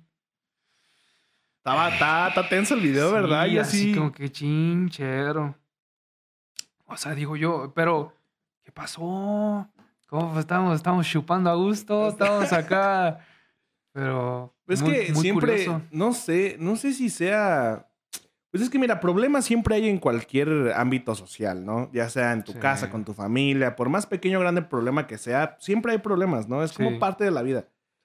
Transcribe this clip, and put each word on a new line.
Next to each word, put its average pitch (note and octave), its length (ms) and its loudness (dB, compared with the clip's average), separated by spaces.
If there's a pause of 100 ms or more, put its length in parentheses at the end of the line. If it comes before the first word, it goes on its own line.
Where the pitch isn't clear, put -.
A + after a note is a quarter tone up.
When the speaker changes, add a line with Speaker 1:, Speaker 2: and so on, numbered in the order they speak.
(1600)
Speaker 1:
Estaba, D#3 320 0
está, D#3+ 380 2
está F#3 200 0
tenso G3+ 260 2
el A#3 60 0
video, D3 320 2
¿verdad? E3+ 340 2
Speaker 2:
Sí, G3 60 0
Speaker 1:
Y - 60 4
Speaker 2:
así G#3 180 0 (120)
Speaker 1:
así G#3 60 2
Speaker 2:
como D3+ 180 0
que C#3 200 -8
chinchero. D3+ 1200 -2 (1300)
O - 100 -14
sea, D3+ 180 -6
digo D3 220 -4
yo, D3 380 -2
pero, E3 400 0 (500)
¿qué - 80 -20
pasó? G3+ 960 -4 (400)
¿Cómo D#3+ 240 -2
fue? D#3+ 80 -2
Estábamos, F3+ 360 2
estábamos F3+ 300 2
chupando E3+ 440 2
a E3+ 40 4
gusto, G#3 540 0
estábamos G3+ 440 2
acá, F#3 680 2 (380)
Speaker 1:
<laughs> - 340 -20
Speaker 2:
pero B2+ 640 -4 (100)
Speaker 1:
Es F3+ 160 0
Speaker 2:
muy, D#3 120 4
Speaker 1:
que G3 180 0
Speaker 2:
muy D3+ 100 2
Speaker 1:
siempre, G#3 240 2 (180)
Speaker 2:
curioso. E3 260 -2
Speaker 1:
no F#3+ 240 0
sé, F#3 440 0
no F3 180 0
sé C#4 180 -2
si B3+ 160 -2
sea, E3+ 760 0 (640)
pues F#3+ 140 -2
es B3 60 -2
que C#4 80 0
mira, A#3 200 2
problemas A#3 460 2
siempre A3 320 2
hay A3 120 2
en G3 100 2
cualquier C3+ 760 2
ámbito B2+ 400 0
social, F#2 500 -6
¿no? A2+ 280 -4
Ya A#2 160 -2
sea A#2+ 240 0
en A2 100 -2
tu G2+ 100 -12
Speaker 2:
Sí. A#2 60 -14
Speaker 1:
casa, B2+ 320 -2
con A2 140 -6
tu G#2+ 80 -10
familia, B2+ 640 0
por B2 140 0
más G3+ 160 0
pequeño F#3+ 320 -2
o - 20 2
grande F3 220 0
problema C3+ 440 -2
que A2 120 -14
sea, C#3 420 -2
siempre A3+ 320 -2
hay A3 60 0
problemas, F3+ 500 -2
¿no? C#3+ 160 -2
Es D3+ 80 -6
como C3 180 0
Speaker 2:
Sí. A#2 80 -4
Speaker 1:
parte F#3+ 260 -2
de G3 60 2
la C3+ 120 -2
vida, C3 260 -2 (360)